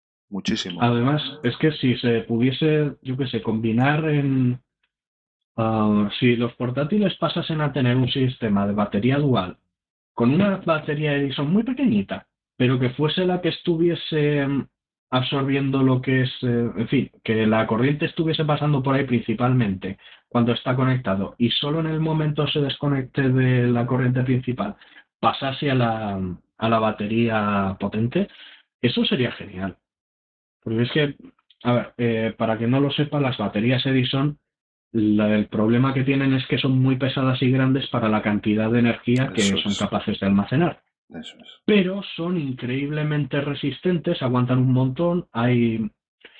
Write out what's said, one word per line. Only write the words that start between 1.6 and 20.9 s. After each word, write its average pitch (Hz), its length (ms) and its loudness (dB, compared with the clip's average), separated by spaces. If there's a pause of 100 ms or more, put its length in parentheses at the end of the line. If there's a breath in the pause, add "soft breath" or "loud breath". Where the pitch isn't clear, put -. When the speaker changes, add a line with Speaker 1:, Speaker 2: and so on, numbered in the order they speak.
Speaker 2:
si 123 240 0
se 117 240 0
pudiese, 135 840 0
yo 127 140 -8
qué 135 100 -4
sé, 117 160 -6
combinar 120 640 0
en, 135 500 0 (1000)
ah, 107 520 2 (100)
si 120 160 4
los 117 200 -2
portátiles 151 640 -2
pasasen 160 420 -2
a 143 100 0
tener 123 260 2
un 131 120 2
sistema 113 560 0
de 101 80 -2
batería 104 460 0
dual 113 380 0 (580)
con 120 180 2
una 190 240 2
batería 151 580 -2
Edison 143 380 -2
muy 214 80 4
pequeñita, 233 640 -2 (320)
pero 127 220 2
que 127 100 0
fuese 151 360 -2
la 180 140 0
que 170 100 -2
estuviese, 156 1000 0
mm, 139 200 -2 (440)
absorbiendo 135 720 0
lo 131 180 4
que 131 220 2
es, 123 80 -4 (100)
eh, 120 340 0
en 113 140 -4
fin, 131 220 0 (120)
que 110 220 2
la 110 220 4
corriente 135 400 0
estuviese 160 380 -2
pasando 147 380 2
por 135 120 2
ahí 139 100 2
principalmente 113 920 0 (280 loud breath)
cuando 120 260 2
está 127 220 -2
conectado 127 640 0